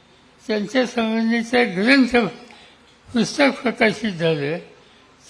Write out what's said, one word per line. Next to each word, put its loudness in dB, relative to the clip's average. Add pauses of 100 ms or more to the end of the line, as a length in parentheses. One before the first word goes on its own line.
(460)
त्यांच्या -2
संबंधीचं 0
ग्रंथ, 4 (920)
पुस्तक 0
प्रकाशित -2
झालं, -2 (720)